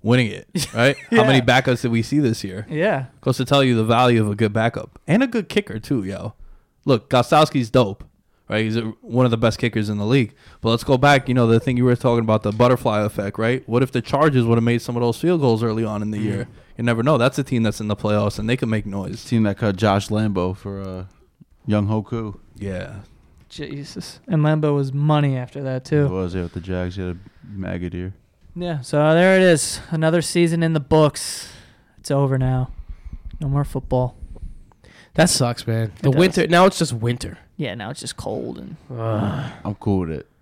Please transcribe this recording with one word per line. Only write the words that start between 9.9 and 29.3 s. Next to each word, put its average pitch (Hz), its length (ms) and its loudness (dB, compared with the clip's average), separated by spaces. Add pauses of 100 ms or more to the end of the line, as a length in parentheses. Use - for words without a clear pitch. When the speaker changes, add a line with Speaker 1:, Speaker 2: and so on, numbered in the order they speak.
Speaker 1:
the 104 80 -4
league. 120 280 2 (280)
But 117 80 0
let's 113 140 0
go 135 160 2
back, 139 280 4
you 127 60 0
know, 123 140 4
the 113 120 6
thing 127 180 0
you 123 80 2
were 123 100 4
talking 117 280 0
about, 110 200 0
the 104 80 0
butterfly 117 500 2
effect, 104 380 -4
right? 117 280 -2
What 117 140 0
if 131 100 0
the 123 100 -2
Chargers 139 440 2
would 117 120 4
have 117 60 2
made 120 200 0
some 120 120 -8
of 120 60 -2
those 120 160 0
field 170 240 0
goals 113 220 2
early 113 220 -2
on 107 180 -6
in 107 80 -6
the 104 80 -6
Speaker 3:
Mm. 104 40 -4
Speaker 1:
year? 98 240 -4 (300)
You 117 60 -6
never 117 180 0
know. 143 160 2
That's 123 220 2
a 139 40 -2
team 123 200 0
that's 107 180 -2
in 107 60 -6
the 104 80 0
playoffs, 104 420 0
and 107 120 -6
they 120 80 0
can 120 120 -4
make 107 160 -2
noise. 98 380 -8
Speaker 4:
Team 117 200 0
that 101 140 0
cut 101 200 0
Josh 101 320 2
Lambo 98 460 -2
for, 98 260 -12
uh, 92 240 -12 (600)
Young 104 220 0
Hoku. 110 500 -4 (200)
Speaker 1:
Yeah. 95 400 -10 (520)
Speaker 2:
Jesus. - 800 -14
And 165 140 2
Lambo 151 340 2
was 139 180 -2
money 143 440 2
after 127 260 -10
that, 131 220 -6
too. 151 200 2
Speaker 4:
It 139 60 0
was, 90 240 -4
yeah, 92 80 -2
with 85 100 -8
the 90 60 -8
Jags. 90 360 -6
He 101 60 -6
had 90 140 -6
a - 20 -18 (300)
maggot 92 480 -8
ear. 92 180 -8 (440)
Speaker 2:
Yeah, 170 240 -6
so 151 320 2
there 185 220 6